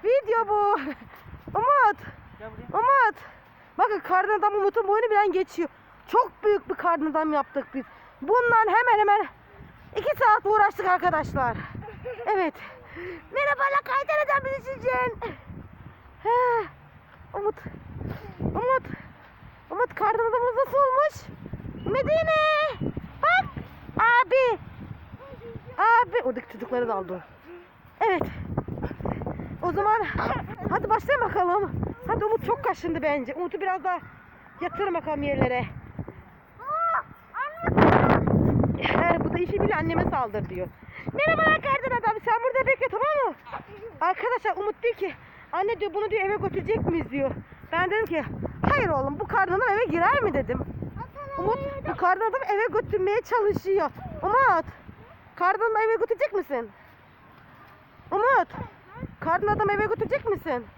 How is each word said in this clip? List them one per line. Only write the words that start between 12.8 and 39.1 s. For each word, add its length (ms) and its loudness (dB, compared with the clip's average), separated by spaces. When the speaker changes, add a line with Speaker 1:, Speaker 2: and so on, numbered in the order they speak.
Speaker 1:
Merhaba 320 0
la 200 2
kardan 320 -2
adam, 200 0
bizi 120 -4
çizeceksin. 600 -2
He. 420 4
Umut. 220 -2
Umut. 440 0
Umut, 240 -2
kardan 300 0
adamımız 320 2
nasıl 200 0
olmuş? 380 4
Medine. 1040 2
Bak. 240 4
Abi. 600 4
Abi. 460 4
Oradaki 300 -4
çocukları 340 -4
da 80 -2
aldı 180 -6
o. 60 -8
Evet. 180 4
O 100 -2
zaman 320 2
hadi 200 -2
başlayalım 400 2
bakalım. 420 0
Hadi 180 0
Umut 200 0
çok 180 -2
kaşındı 380 -2
bence. 320 -2
Umut'u 280 -6
biraz 220 -2
daha 160 -2
yatırın 320 -2
bakalım 300 -2
yerlere. 420 0
He, 460 2